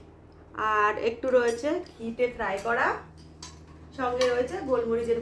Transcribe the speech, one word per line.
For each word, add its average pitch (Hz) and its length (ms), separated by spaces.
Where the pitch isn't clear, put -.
আর 208 180
একটু 233 180
রয়েছে 240 340
ঘিতে 233 280
ফ্রাই 202 200
করা, 247 200
সঙ্গে 254 340
রয়েছে 247 240
গোলমরিচের 233 540